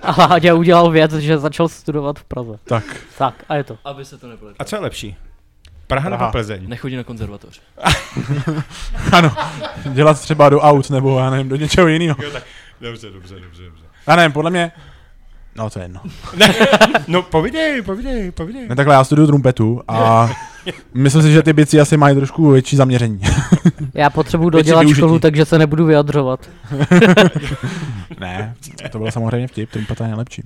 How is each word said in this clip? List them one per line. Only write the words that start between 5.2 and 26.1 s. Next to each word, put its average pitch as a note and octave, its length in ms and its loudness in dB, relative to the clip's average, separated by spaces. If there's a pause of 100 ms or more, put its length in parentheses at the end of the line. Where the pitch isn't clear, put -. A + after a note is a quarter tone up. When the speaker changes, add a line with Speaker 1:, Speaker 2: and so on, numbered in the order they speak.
Speaker 4:
Praha C3+ 220 -4
Speaker 2:
Praha. A#2+ 180 -4
Speaker 4:
nebo A2 60 -6
Plzeň? G#2 360 -8
Speaker 3:
Nechodí B2+ 280 -10
na A#2+ 80 -10
konzervatoř. G#2+ 640 -16
Speaker 2:
<laughs> - 1500 -6
Ano. E3+ 240 2 (560)
Dělat D3 280 2
třeba D3+ 280 2
do C#3+ 120 4
aut, D3 300 2
nebo C3+ 280 0
já C3 120 -2
nevím, C3+ 180 -4
do C3+ 80 -6
něčeho D#3 320 0
jiného. D#3+ 340 -2
Speaker 4:
Jo, D3 80 -12
tak. B2+ 120 -12 (380)
Dobře, A2 300 -16
dobře, F#2 300 -20
dobře, F2+ 240 -20
dobře. E2+ 200 -20 (220)
Speaker 2:
Já D#3 100 4
nevím, E3 160 2
podle D3+ 180 -4
mě, F3 220 -4 (840)
no, A2 160 -8
to - 80 -14
je F2+ 60 -12
jedno. F2+ 160 -18 (360)
Speaker 4:
Ne, G3+ 180 2 (540)
no, F3+ 140 -2
povídej, B3+ 600 -4
povídej, G#3 480 -8
povídej. A3 380 -14
Speaker 2:
Ne, A#2+ 80 -4
takhle, C#3 180 4
já C3 100 6
studuju D3+ 240 4
trumpetu B2 600 0
a A2+ 420 2 (320)
<laughs> - 320 -16
myslím C#3 280 2
si, D3+ 100 6
že D#3 100 6
ty D#3 100 2
bici D3+ 280 4
asi D3 160 2
mají C#3+ 200 4
trošku C#3 340 0
větší C3+ 260 4
zaměření. A#2+ 440 0 (380)
<laughs> D3+ 360 -2
Speaker 1:
Já D3 160 0
potřebuji D#3+ 400 -2
Speaker 2:
Větší D#3 60 2
Speaker 1:
dodělat D#3+ 240 4
Speaker 2:
využití. D3+ 200 4
Speaker 1:
školu, D#3+ 180 4
takže D#3 260 2
se E3 140 2
nebudu D#3 280 2
vyjadřovat. D3 680 0